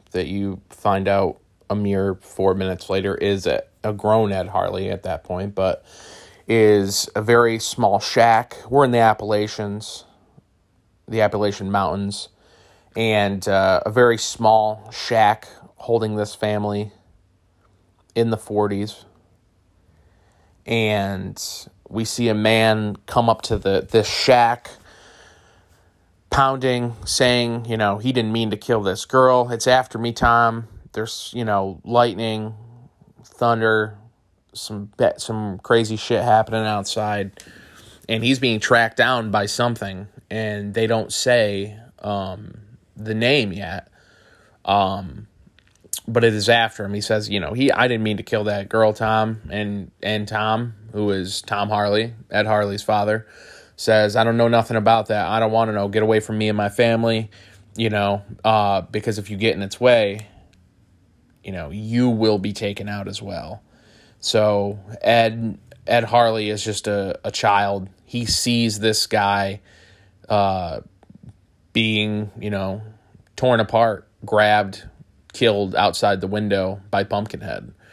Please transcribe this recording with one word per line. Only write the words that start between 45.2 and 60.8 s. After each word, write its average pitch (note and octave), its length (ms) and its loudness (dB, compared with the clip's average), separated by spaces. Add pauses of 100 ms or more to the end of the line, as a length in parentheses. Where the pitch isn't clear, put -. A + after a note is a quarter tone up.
but A2+ 160 2
it A2 100 4
is G#2+ 140 -2
after A2+ 360 2
him. G2+ 100 -6
He G#2 60 -4
says, G#2+ 280 -2
you G2+ 120 -2
know, D#2 120 -6
he, B2+ 180 2
"I B2 180 2
didn't A2+ 140 0
mean G#2+ 140 0
to G#2 60 -8
kill G#2+ 220 -2
that G2+ 240 -4
girl, A2 240 4
Tom." A2 480 0 (100)
And, G2+ 400 -6 (120)
and G#2 240 -4
Tom, A2 480 -4 (180)
who G#2 180 -2
is F#2+ 320 -4
Tom G#2 260 -4
Harley, G#2+ 460 0 (160)
Ed G#2 160 0
Harley's G#2 360 -2
father, G#2+ 440 0 (500)
says, G#2+ 400 2
"I A2+ 80 4
don't A#2 120 2
know A#2 120 4
nothing A#2 280 2
about A2 300 4
that. G#2 200 -2
I G#2+ 140 0
don't A2 120 0
wanna A2 200 2
know. G#2 160 -2
Get G#2+ 140 2
away A2 180 4
from G#2+ 180 -6
me G#2+ 100 0
and G#2+ 80 0
my G#2 120 0
family, A2+ 600 0 (460)
you A2+ 140 -2
know, G2+ 320 0 (220)
uh, G#2 380 2
because G#2 360 -6
if G2+ 120 -12
you G#2 60 -8
get G#2+ 180 0
in F#2+ 80 -6
its - 180 -10
way, A2 460 2 (1160)